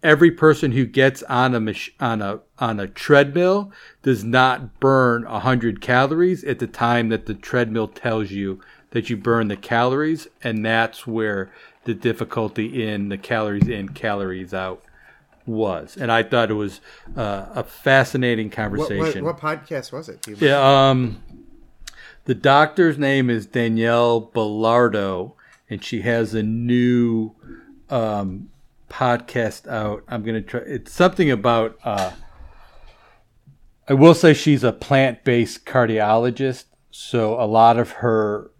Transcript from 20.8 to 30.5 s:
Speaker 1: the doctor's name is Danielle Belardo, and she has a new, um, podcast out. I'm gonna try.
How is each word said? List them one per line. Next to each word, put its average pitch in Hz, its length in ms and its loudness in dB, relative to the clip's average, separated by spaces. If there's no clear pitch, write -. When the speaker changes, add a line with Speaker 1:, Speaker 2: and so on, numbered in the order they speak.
Speaker 1:
the 127 100 0
doctor's 151 640 4
name 135 320 0
is 110 160 -2
Danielle 117 760 2
Belardo, 107 1000 0
and 101 140 -10
she 113 180 -8
has 117 320 -2
a 110 100 -2
new, 120 920 0
um, 101 600 -4
podcast 120 800 -4
out. 107 380 -6
I'm 110 160 -10
gonna 110 180 -4
try. 117 200 -8